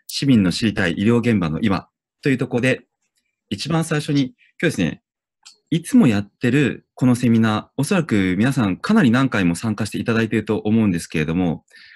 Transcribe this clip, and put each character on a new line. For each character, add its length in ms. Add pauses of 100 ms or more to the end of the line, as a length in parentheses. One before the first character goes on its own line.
市 180
民 180
の 100
知 140
り 60
た 140
い 60
医 100
療 140
現 220
場 100
の 100
今 300 (320)
と 80
い 60
う 20
と 100
こ 120
ろ 20
で、 260 (640)
一 180
番 160
最 160
初 140
に、 140
今 60 (280)
日 60
で 40
す 80
ね、 240 (680)
い 80
つ 140
も 100
や 140
っ 100
て 220
る 340 (100)
こ 100
の 100
セ 140
ミ 100
ナ 300
ー、 80
お 80
そ 100
ら 80
く 340
皆 140
さ 140
ん 100
か 180
な 100
り 60
何 200
回 160
も 100
参 180
加 120
し 40
て 100
い 40
た 100
だ 80
い 60
て 80
い 40
る 60
と 120
思 260
う 60
ん 20
で 80
す 80
け 120
れ 60
ど 80
も、 300 (320)